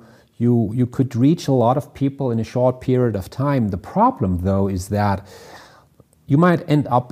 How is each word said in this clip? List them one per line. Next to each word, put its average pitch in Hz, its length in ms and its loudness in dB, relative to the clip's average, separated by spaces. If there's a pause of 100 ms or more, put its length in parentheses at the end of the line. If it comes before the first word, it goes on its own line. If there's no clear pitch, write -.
(380)
you, 117 380 0
you 123 100 0
could 123 300 -2
reach 143 320 2
a 139 60 2
lot 123 220 4
of 143 200 -6
people 139 340 -4
in 113 100 -2
a 113 40 -2
short 127 380 0
period 123 340 0
of 95 160 -8
time. 131 380 -2
The 95 80 -4
problem, 107 680 0
though, 98 240 0
is 95 220 -6
that 101 360 0 (1000)
you 139 100 2
might 170 320 2
end 147 180 2
up 123 240 0